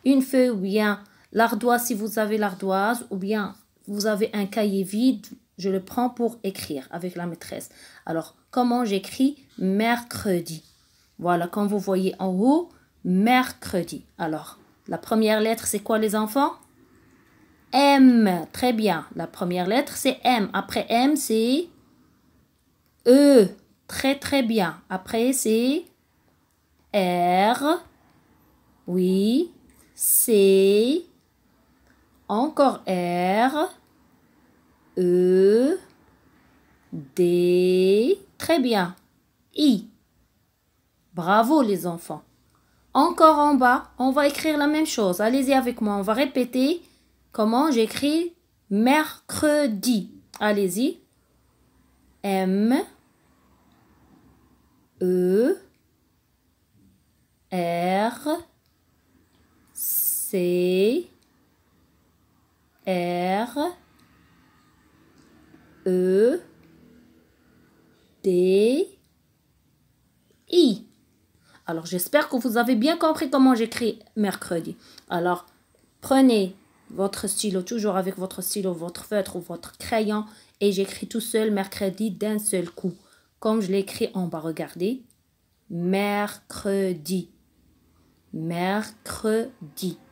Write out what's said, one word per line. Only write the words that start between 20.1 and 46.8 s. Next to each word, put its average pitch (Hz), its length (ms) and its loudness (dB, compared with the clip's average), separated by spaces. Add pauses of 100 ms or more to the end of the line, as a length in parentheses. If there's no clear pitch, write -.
M. 233 300 2
Après 196 360 -4
M, 262 260 2
c'est 254 520 0 (1400)
E. 262 400 8 (400)
Très, 277 320 -2
très 269 240 -2
bien. 208 360 -2 (100)
Après, 233 440 -2
c'est 254 520 0 (1080)
R. 196 880 2 (1040)
Oui. 196 640 0 (460)
C. 202 1120 2 (1200)
Encore 254 600 0
R. 190 840 0 (1300)
E. 190 800 4 (1120)
D. 180 1300 2 (180)
Très 330 220 0
bien. 202 360 0 (600)
I. 269 320 2 (1300)
Bravo, 220 480 4
les 190 240 0
enfants. 170 380 -8 (720)
Encore 311 420 6
en 294 160 4
bas, 254 460 2
on 262 120 2
va 285 160 2
écrire 302 300 0
la 285 80 0
même 311 220 0
chose. 196 340 0
Allez-y 262 320 2
avec 240 280 0
moi, 208 140 0
on 202 60 -4
va 208 120 -2
répéter 262 680 0 (500)